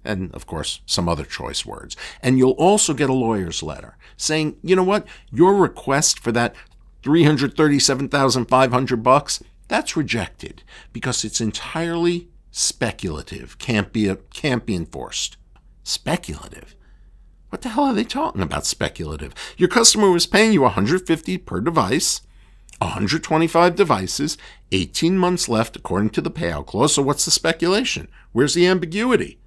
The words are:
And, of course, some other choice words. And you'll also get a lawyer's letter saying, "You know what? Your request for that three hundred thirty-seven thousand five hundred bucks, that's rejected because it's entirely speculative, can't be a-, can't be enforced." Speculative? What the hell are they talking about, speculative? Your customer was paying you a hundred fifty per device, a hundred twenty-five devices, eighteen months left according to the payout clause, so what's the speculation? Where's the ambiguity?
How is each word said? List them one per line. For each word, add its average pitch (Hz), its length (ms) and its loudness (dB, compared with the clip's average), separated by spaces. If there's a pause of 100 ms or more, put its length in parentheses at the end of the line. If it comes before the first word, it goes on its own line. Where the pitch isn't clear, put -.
And, 92 300 -6
of - 140 -14
course, - 400 -8
some 87 200 -2
other 78 180 -2
choice - 420 -10
words. - 280 -14 (280)
And 127 160 4
you'll 127 120 6
also 170 440 4
get 135 160 0
a - 20 2
lawyer's 110 480 -2
letter - 340 -12 (200)
saying, 156 480 -2
"You 180 120 4
know 185 80 2
what? 208 220 0 (260)
Your 180 220 6
request 147 640 2
for 117 140 -4
that 120 240 0 (480)
three 156 200 4
hundred 143 320 2
thirty-seven 139 540 2
thousand 131 360 2
five 131 260 4
hundred 123 320 0
bucks, - 400 2 (240)
that's - 280 -4
rejected - 680 -6 (300)
because 123 300 -4
it's 113 180 -4
entirely 170 880 -2 (200)
speculative, - 1080 -6
can't 107 340 -2
be 107 140 0
a-, 95 80 0
can't - 500 -6
be 107 100 -4
enforced." - 640 -10 (460)
Speculative? - 920 -10 (720)
What - 120 -12
the 254 80 -8
hell 269 160 0
are 262 80 0
they 220 100 0
talking 262 380 -6
about, 73 240 -6
speculative? 76 680 -6 (240)
Your 175 120 2
customer 214 420 4
was 170 160 2
paying 220 240 4
you 143 140 6
a 113 40 6
hundred 113 380 0
fifty 170 300 -2
per - 240 -6
device, 143 600 0 (600)
a 90 60 -2
hundred 101 360 -4
twenty-five 170 520 2
devices, 143 600 -2 (340)
eighteen 160 460 0
months 180 300 0
left 113 280 -2
according 101 360 -2
to 170 100 -4
the 151 100 -6
payout 78 340 -6
clause, 127 280 0
so 143 80 0
what's 139 240 -2
the 156 60 -4
speculation? 165 800 -2 (240)
Where's 135 200 2
the 175 140 4
ambiguity? 185 800 0